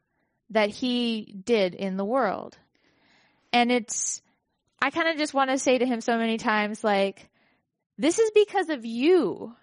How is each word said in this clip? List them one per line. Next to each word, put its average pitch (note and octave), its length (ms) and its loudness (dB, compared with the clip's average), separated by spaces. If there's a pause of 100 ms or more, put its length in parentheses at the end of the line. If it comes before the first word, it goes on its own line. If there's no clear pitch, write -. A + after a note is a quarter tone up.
(500)
that G#3 180 2
he A#3+ 640 -4 (120)
did G3 280 2
in F#3+ 220 -6
the G3 80 -2
world. A3 540 -4 (960)
And A#3+ 180 4
it's, - 480 -4 (640)
I C4+ 80 0
kinda E4 260 -2
just D4 160 -2
wanna C4+ 240 0
say B3+ 220 2
to A#3+ 80 2
him A#3 160 -2
so A#3 160 0
many A3+ 180 0
times, G#3+ 480 -2
like, G3 460 0 (680)
"This C#4+ 220 0
is A4 140 4
because G4+ 360 2
of C4 160 -6
you." A#3 800 0